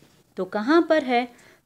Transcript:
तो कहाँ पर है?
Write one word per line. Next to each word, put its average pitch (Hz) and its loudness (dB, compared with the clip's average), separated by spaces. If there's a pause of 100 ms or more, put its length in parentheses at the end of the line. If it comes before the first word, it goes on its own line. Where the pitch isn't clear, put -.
(360)
तो 190 -4
कहाँ 254 0
पर 311 2
है? 247 -2 (380)